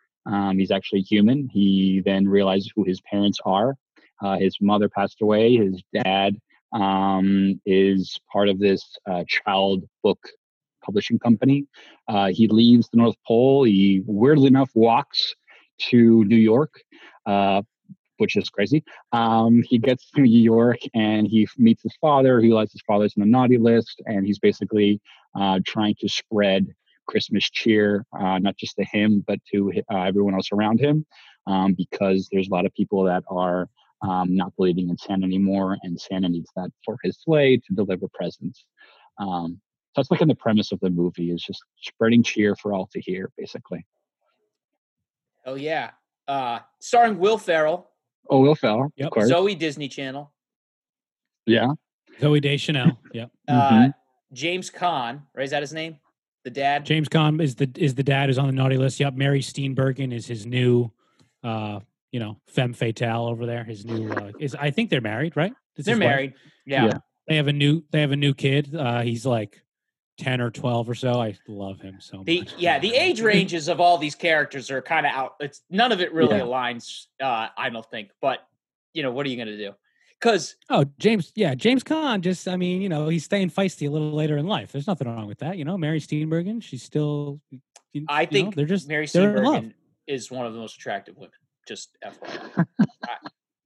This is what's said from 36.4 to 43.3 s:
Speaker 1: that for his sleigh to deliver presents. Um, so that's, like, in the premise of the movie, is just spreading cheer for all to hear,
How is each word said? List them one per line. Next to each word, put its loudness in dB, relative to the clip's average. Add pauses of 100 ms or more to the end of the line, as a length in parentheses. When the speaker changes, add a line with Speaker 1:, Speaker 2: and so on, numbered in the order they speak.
Speaker 1:
that -10 (140)
for -8
his -4
sleigh 4
to -4
deliver -4
presents. -10 (540)
Um, -6 (340)
so 0
that's, -2
like, 2
in 4
the 4
premise 0
of -6
the 0
movie, -2
is -8
just -12 (200)
spreading 2
cheer 0
for -6
all -6
to -10
hear, -8